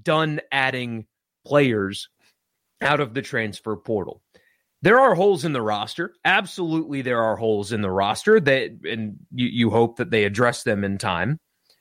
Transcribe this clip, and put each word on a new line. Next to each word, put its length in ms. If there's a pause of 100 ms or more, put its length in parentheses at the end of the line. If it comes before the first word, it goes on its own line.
done 380 (100)
adding 560 (380)
players 640 (720)
out 180
of 140
the 80
transfer 540
portal. 460 (640)
There 160
are 160
holes 300
in 80
the 80
roster. 520 (100)
Absolutely, 760
there 220
are 120
holes 360
in 100
the 100
roster 480
that, 440
and 340 (160)
you, 140
you 220
hope 280
that 140
they 140
address 380
them 200
in 140
time. 420 (420)